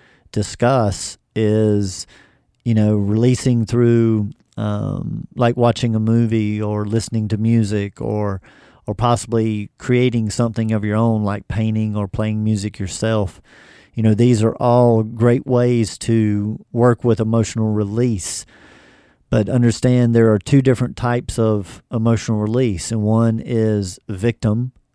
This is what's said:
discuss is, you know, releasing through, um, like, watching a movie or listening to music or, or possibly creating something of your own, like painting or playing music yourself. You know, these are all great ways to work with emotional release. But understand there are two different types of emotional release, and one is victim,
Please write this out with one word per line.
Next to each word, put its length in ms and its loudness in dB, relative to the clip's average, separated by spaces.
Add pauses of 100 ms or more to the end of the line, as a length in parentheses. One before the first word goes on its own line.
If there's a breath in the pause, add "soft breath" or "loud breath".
(320 soft breath)
discuss 840 -2 (180)
is, 680 0 (580 soft breath)
you 120 0
know, 200 4
releasing 720 0
through, 640 2 (240)
um, 800 -6
like, 240 0
watching 380 0
a 40 0
movie 600 0
or 240 -4
listening 440 -4
to 80 -2
music 640 0
or, 400 -4 (440 loud breath)
or 80 -4
possibly 840 -2
creating 500 0
something 440 -2
of 120 -2
your 120 -2
own, 260 2
like 240 -4
painting 480 -2
or 120 -4
playing 360 -4
music 340 -2
yourself. 640 -4 (520 loud breath)
You 100 -2
know, 100 4
these 300 4
are 140 0
all 460 4
great 440 0
ways 520 0
to 720 0
work 320 2
with 160 2
emotional 520 0
release. 720 -4 (840 loud breath)
But 200 0
understand 640 2
there 200 6
are 60 2
two 220 2
different 360 0
types 420 -4
of 420 -2 (100)
emotional 480 0
release, 520 -2
and 100 -2
one 420 2
is 640 -2
victim, 640 -2 (240)